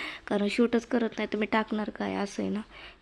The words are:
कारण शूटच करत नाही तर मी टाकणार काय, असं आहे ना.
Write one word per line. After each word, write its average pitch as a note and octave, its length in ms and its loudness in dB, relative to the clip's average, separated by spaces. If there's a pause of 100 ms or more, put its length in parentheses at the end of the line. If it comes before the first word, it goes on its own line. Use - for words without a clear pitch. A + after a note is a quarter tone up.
(260)
कारण G3+ 240 2
शूटच A#3 360 4
करत A#3 320 0
नाही G#3+ 140 -2
तर G#3 60 0
मी G#3+ 80 0
टाकणार G#3+ 440 0
काय, G3 240 -2
असं G3+ 280 -2
आहे G3 100 0
ना. G#3 80 -2 (420)